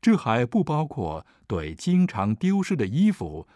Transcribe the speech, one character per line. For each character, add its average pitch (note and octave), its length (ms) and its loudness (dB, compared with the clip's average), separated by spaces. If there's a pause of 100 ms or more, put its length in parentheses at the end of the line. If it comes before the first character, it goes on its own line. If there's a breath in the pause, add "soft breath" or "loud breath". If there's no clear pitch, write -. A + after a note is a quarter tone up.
这 A3+ 160 4
还 A#2 280 0
不 F#3+ 160 0
包 D#3 240 0
括 E2 400 -6 (220 soft breath)
对 D#2+ 260 -4
经 F3+ 320 2
常 G#2+ 300 -2
丢 F#3+ 260 0
失 F#3 140 -2
的 A#2+ 100 -2
衣 F3 280 2
服 D#2 420 -10